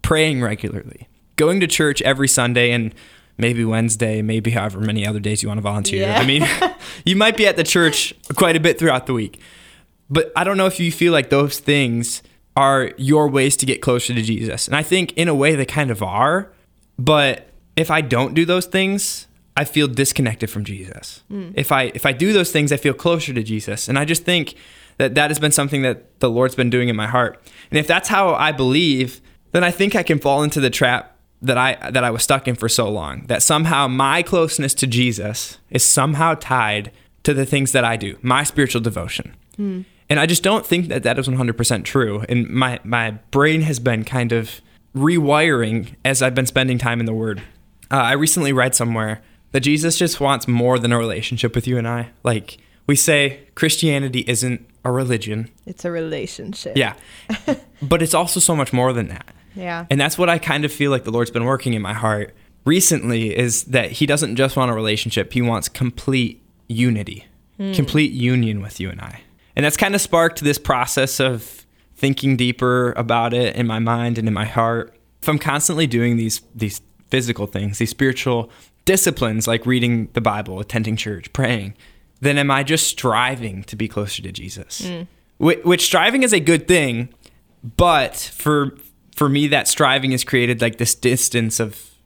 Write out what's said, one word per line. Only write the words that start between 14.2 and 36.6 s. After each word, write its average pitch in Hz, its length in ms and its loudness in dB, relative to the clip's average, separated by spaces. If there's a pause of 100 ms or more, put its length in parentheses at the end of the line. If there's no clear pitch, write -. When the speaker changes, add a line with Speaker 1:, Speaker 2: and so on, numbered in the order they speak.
Speaker 1:
Jesus. 113 460 -4
And 135 80 -2
I 151 80 0
think 180 300 -2
in 170 160 0
a 151 60 2
way 143 200 2
they 139 100 -2
kind 143 260 -2
of 104 120 -4
are. 131 480 0 (460)
But 143 500 2 (300)
if 160 120 0
I 160 120 2
don't 127 320 0
do 160 100 4
those 180 220 0
things, 190 640 -2 (280)
I 147 80 0
feel 147 240 0
disconnected 123 640 -2
from 104 160 -6
Jesus. 98 680 -14
Speaker 2:
Mm. 190 240 -10
Speaker 1:
If - 160 -2
I, 131 120 2 (100)
if - 120 -6
I 139 60 2
do 165 220 2
those 185 180 4
things, 147 220 2
I 139 40 0
feel 143 160 2
closer 160 400 -2
to 117 100 -2
Jesus. 107 440 -6
And 135 100 0
I 143 60 0
just 160 220 -2
think 175 300 0 (420)
that 131 180 0
that 147 140 4
has 147 100 -2
been 147 140 2
something 143 300 0
that - 360 -4
the 127 100 2
Lord's 123 260 2
been 123 140 2
doing 123 200 2
in 113 80 0
my 107 100 -4
heart. 120 340 0 (300)
And 143 60 0
if 151 100 0
that's 175 220 2
how 196 240 2
I 151 180 2
believe, 131 680 0 (320)
then 180 100 4
I 175 80 2
think 196 240 0
I 180 80 2
can 156 160 2
fall 139 240 2
into 151 160 -2
the 131 100 2
trap 123 460 0 (260)
that 127 160 2
I, 127 340 0
that 123 120 2
I 120 80 0
was 113 120 -2
stuck 135 260 0
in 120 60 0
for 113 120 -4
so 113 220 0
long, 78 380 -6
that - 140 0
somehow 151 460 2
my 135 360 0
closeness 160 500 0
to - 140 0
Jesus 117 680 -2 (120)
is - 160 2
somehow 156 480 2
tied 107 580 -2 (320)